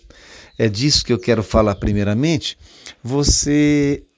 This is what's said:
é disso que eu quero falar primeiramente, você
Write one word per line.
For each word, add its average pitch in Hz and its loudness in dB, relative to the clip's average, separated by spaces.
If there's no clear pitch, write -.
é 113 2
disso 120 0
que 120 -2
eu 113 0
quero 110 0
falar 104 2
primeiramente, 104 -2
você 143 0